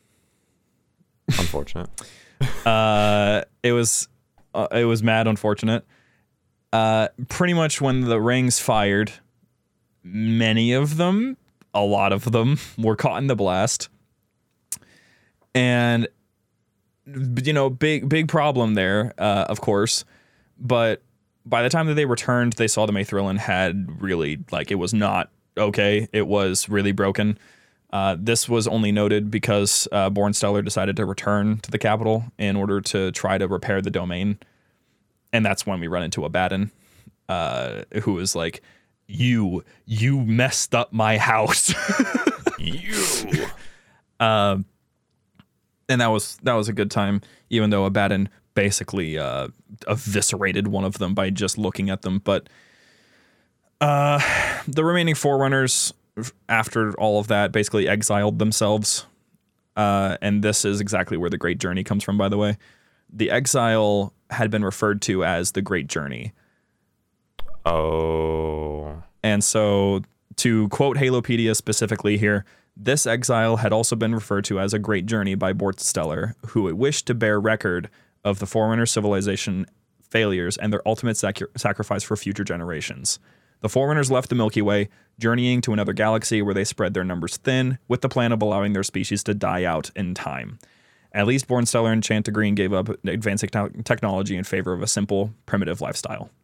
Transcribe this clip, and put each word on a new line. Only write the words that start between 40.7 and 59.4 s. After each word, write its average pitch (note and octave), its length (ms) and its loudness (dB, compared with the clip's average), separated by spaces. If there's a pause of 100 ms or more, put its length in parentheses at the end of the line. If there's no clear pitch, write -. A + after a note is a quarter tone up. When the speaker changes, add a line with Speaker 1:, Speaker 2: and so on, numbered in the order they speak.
Speaker 2:
up A#2+ 160 0
my A2 260 2
house." A2 600 2
<laughs> - 800 -2
Speaker 1:
You. F#3 840 -4 (720)
Speaker 2:
Uh, G#2 380 4 (1300)
and B2+ 140 2
that A#2 60 4
was, A2 360 0
that B2+ 120 2
was G#2+ 120 0
a A2+ 60 -4
good G2+ 180 -2
time, G2+ 300 0 (280)
even A2 200 2
though G2 160 4
Abaddon G2 420 2 (260)
basically, F#2+ 640 0
uh, C2+ 300 -4 (400)
eviscerated G2+ 800 0
one G2 160 0
of G2 140 -2
them F#2+ 160 -2
by G2 160 0
just G2 280 -2
looking G2 320 -2
at F#2+ 120 -4
them. F#2+ 180 -2
But, G2 300 -2 (1300)
uh, C#3+ 400 2 (480)
the D3 160 0
remaining E3+ 300 2
Forerunners, C3+ 800 2 (240)
f-, A#2+ 160 -10 (160)
after A2 500 0
all G#2 200 2
of G#2 80 -2
that, G#2 240 2
basically G#2+ 360 0
exiled G#2 520 0
themselves. G#2+ 640 0 (720)